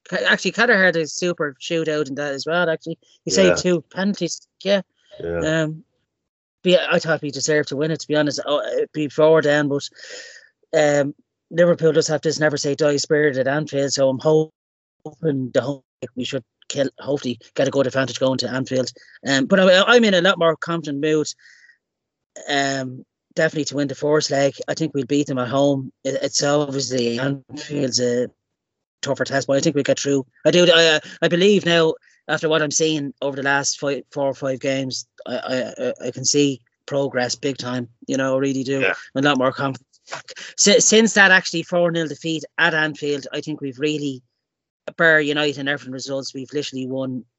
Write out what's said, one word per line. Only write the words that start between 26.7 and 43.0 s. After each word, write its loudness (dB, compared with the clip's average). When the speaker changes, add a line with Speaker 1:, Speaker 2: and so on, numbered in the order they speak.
Speaker 1:
Anfield's -4
a 0
tougher -2
test, -2
but 2
I 0
think 2
we'll 0
get 0
through. 0
I 4
do. 8
I, 8
uh, 4
I 4
believe 4
now, 2
after -2
what 2
I'm -2
seeing -2
over -4
the -8
last 0
five, -4
four -2
or -2
five -6
games, -4
I, -6
I, -6
I, -2
I -6
can -8
see 2
progress -2
big -6
time. -6
You -2
know, 0
I 2
really -2
do. -2
Speaker 2:
Yeah. 0
Speaker 1:
I'm 0
a 4
lot 2
more 0
confident. -6
Si-, 4
since 4
that 8
actually 2
four 0
nil -2
defeat -6
at 2
Anfield, -2